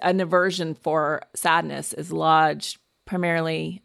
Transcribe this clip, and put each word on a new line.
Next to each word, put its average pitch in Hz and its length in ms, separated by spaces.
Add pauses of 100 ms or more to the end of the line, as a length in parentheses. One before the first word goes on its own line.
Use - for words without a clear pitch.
an 180 180
aversion 180 560
for 151 460 (120)
sadness 160 600
is 156 180
lodged 156 680 (260)
primarily, 165 800